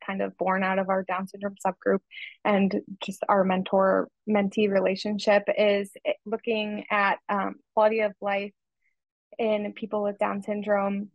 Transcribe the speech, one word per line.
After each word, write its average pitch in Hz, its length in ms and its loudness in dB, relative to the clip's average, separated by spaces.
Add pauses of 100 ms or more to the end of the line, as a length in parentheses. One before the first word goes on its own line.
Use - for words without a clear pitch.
kind 190 160 -4
of 196 160 -4
born 185 240 0
out 190 160 0
of 190 120 0
our 190 120 0
Down 185 260 -4
syndrome 202 280 -8 (100)
subgroup 196 360 0 (440)
and 202 340 2 (240)
just - 240 -10
our 196 160 4
mentor-mentee 190 1300 0
relationship 196 720 2 (160)
is 202 340 2 (360)
looking 208 640 -4
at, 202 260 2 (100)
um, 196 280 -2 (180)
quality 220 280 4
of 208 200 0
life 202 320 -4 (880)
in 208 340 -2
people 208 300 -2
with 202 160 -4
Down 202 240 -2
syndrome 202 720 -2